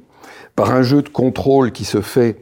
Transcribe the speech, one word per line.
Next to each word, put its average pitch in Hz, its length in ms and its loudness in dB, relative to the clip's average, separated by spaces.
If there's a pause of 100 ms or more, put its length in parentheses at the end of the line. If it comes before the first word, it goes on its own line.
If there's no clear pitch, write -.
(540)
par 104 160 0
un 127 140 2
jeu 139 180 2
de - 60 -8
contrôle 131 640 0
qui - 120 -12
se - 160 -2
fait 117 420 -2